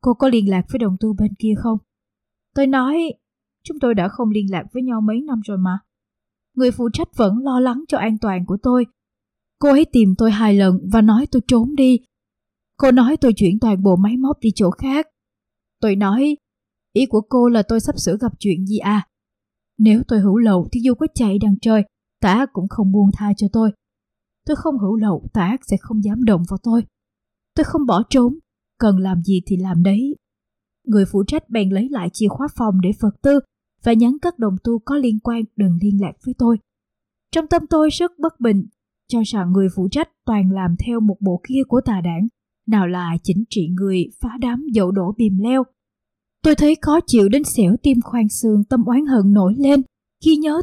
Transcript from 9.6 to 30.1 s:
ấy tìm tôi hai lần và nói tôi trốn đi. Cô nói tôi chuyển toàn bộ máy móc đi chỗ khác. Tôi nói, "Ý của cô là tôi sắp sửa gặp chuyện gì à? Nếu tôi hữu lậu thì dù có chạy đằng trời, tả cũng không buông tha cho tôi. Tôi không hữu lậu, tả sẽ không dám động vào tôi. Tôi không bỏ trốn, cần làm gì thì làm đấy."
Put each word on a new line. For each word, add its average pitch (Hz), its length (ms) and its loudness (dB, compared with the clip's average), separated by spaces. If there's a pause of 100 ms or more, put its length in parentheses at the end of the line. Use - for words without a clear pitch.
ấy 285 240 6
tìm 202 260 4
tôi 226 120 2
hai 214 240 2
lần 190 240 4 (140)
và 226 80 4
nói 220 300 4
tôi 247 180 0
trốn 247 260 2
đi. 254 240 4 (800)
Cô 269 140 4
nói 254 260 4
tôi 254 200 2
chuyển 175 240 2
toàn 202 220 0
bộ 190 140 4
máy 208 200 2
móc 269 240 -2
đi 220 140 0
chỗ 185 160 0
khác. 269 360 -4 (760)
Tôi 208 160 0
nói, 233 400 0 (560)
"Ý 254 140 2
của 220 220 0
cô 240 200 2
là 233 140 2
tôi 226 180 -2
sắp - 180 -6
sửa - 220 -2
gặp 240 180 -4
chuyện 190 280 -2
gì 208 120 -4
à? 202 300 -2 (680)
Nếu 220 300 4
tôi 220 120 0
hữu 196 160 2
lậu 196 360 2
thì 247 120 -4
dù 247 100 2
có 311 200 -4
chạy 202 240 0
đằng 208 220 2
trời, 220 220 2 (380)
tả 214 320 2
cũng 190 160 -6
không 196 240 0
buông 202 200 4
tha 208 240 -2
cho 208 160 -2
tôi. 220 200 0 (720)
Tôi 302 100 -2
không 294 220 -4
hữu 202 180 -2
lậu, 214 360 -2
tả 202 240 -2 (100)
sẽ 208 140 -2
không 214 240 -4
dám 220 200 -2
động 196 240 2
vào 190 140 -6
tôi. 233 200 0 (760)
Tôi 440 80 0
không 294 220 -2
bỏ 202 240 0
trốn, 262 280 2 (400)
cần 208 200 2
làm 190 240 -2
gì 190 240 0
thì 196 100 -2
làm 180 260 0
đấy." 214 340 0 (680)